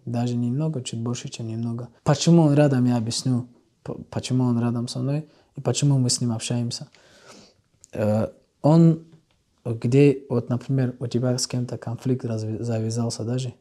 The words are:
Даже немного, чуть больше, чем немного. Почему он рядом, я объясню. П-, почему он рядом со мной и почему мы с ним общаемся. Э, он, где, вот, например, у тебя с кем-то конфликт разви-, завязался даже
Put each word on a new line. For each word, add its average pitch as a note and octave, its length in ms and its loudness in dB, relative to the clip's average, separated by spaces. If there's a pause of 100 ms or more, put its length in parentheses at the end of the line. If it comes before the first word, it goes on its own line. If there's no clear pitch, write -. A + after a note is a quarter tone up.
Даже A#2+ 300 -2
немного, B2+ 460 -2
чуть A#2 180 -8
больше, A#2+ 280 -6
чем A#2 200 -10
немного. A#2 400 -6 (160)
Почему E3 380 4
он D3 120 4
рядом, C3+ 320 4
я B2 100 4
объясню. A#2+ 500 -2 (380)
П-, - 100 -8 (160)
почему B2+ 340 -2
он A#2+ 160 2
рядом A#2+ 280 -2
со - 120 -8
мной C#3+ 280 -4 (280)
и D3 40 -14
почему C3+ 380 2
мы B2+ 100 2
с - 120 -2
ним A#2+ 120 -2
общаемся. A#2+ 560 -4 (1080)
Э, G#2+ 340 0 (340)
он, E3 420 6 (600)
где, B2+ 680 4
вот, A#2+ 200 -2
например, C3 480 -2
у B2+ 80 -8
тебя B2 320 -2
с - 80 -6
кем-то B2 320 -6
конфликт B2+ 460 -6
разви-, A2 380 -6
завязался A2+ 600 -4
даже B2+ 360 -6